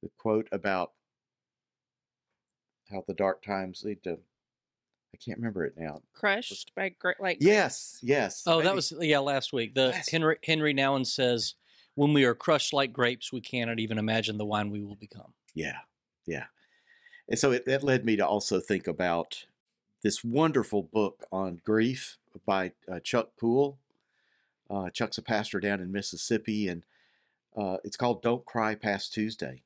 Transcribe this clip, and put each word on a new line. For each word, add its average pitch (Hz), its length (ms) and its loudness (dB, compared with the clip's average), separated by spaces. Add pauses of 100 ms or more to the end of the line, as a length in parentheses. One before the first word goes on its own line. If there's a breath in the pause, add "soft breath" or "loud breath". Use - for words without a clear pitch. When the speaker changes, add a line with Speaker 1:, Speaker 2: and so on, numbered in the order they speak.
Speaker 1:
The 87 160 -12
quote 110 340 2
about 95 400 -2 (2000)
how 98 160 -8
the 98 80 -6
dark 95 280 -2
times 95 420 -6
lead 101 200 -8
to, 87 140 -6 (960)
I - 100 -20
can't 117 140 -8
remember 104 260 -4
it - 120 -4
now. 78 260 -10 (120)
Speaker 2:
Crushed - 600 -2
by 196 160 -2
gr-, 180 280 -2
like 185 220 -2
Speaker 1:
Yes, 185 600 2
yes. 123 440 0
Speaker 3:
Oh, 165 120 6
that 160 60 2
Speaker 1:
Maybe. 190 120 4
Speaker 3:
was, - 240 -2
yeah, 151 180 4
last 139 340 0
week. 117 220 -2
The 131 200 4
Speaker 1:
Yes. - 160 -6
Speaker 3:
Henry, 160 340 2
Henry 151 300 2
Nouwen 135 320 2
says, 123 480 0 (400 soft breath)
"When 143 180 4
we 143 120 8
are 120 100 6
crushed 151 400 2
like 135 180 2
grapes, 120 400 0
we 127 80 -6
cannot 117 380 -4
even 113 180 -2
imagine 107 400 0
the 107 80 -4
wine 104 260 -2
we 104 120 -6
will 101 140 -12
become." - 360 -20 (220)
Speaker 1:
Yeah, 80 240 -6 (480)
yeah. 76 200 -8 (840 soft breath)
And 143 100 0
so 139 140 6
it, 123 120 0
that 135 180 2
led 131 220 4
me 113 120 4
to 101 100 4
also 98 340 2
think 92 260 -2
about 85 600 -2 (560)
this - 200 0
wonderful 117 600 2
book 101 500 -2
on 95 320 -4
grief 113 540 0 (260)
by, 92 280 0 (180)
uh, 90 100 -8
Chuck - 380 -2
Poole. 135 400 2 (920)
Uh, 95 220 -6
Chuck's - 280 -6
a 107 40 -10
pastor 104 380 -2
down 101 200 -2
in 90 120 -8
Mississippi, 104 760 -2
and, 87 160 -6 (720)
uh, 95 280 -4
it's 101 120 -10
called 120 260 0
Don't 120 220 0
Cry 110 300 -2
Past 104 400 -4
Tuesday. 107 520 -6